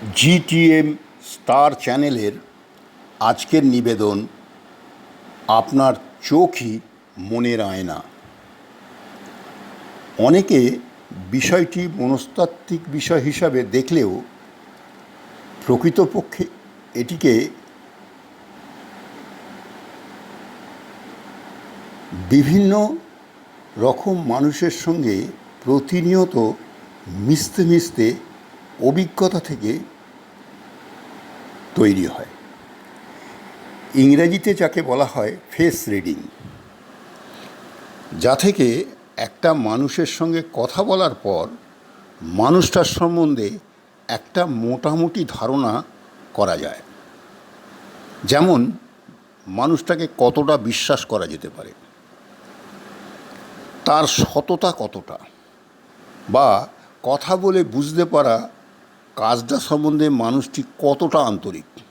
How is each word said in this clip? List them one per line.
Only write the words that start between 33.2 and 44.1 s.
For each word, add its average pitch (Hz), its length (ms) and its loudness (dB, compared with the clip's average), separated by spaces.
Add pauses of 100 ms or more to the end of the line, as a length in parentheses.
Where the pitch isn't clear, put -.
ইংরেজিতে 160 580 6
যাকে 170 280 0
বলা 135 320 0
হয় 113 200 -4 (160)
ফেস 165 280 0 (120)
রিডিং, 87 300 -4 (2000)
যা 123 160 2
থেকে 180 320 2 (500)
একটা 113 320 -2 (180)
মানুষের 135 500 -2
সঙ্গে 165 240 -2 (120)
কথা 127 300 -4
বলার 185 400 0
পর 87 220 -2 (960)
মানুষটার 160 460 4 (100)
সম্বন্ধে 160 500 0 (600)
একটা 120 320 -4 (220)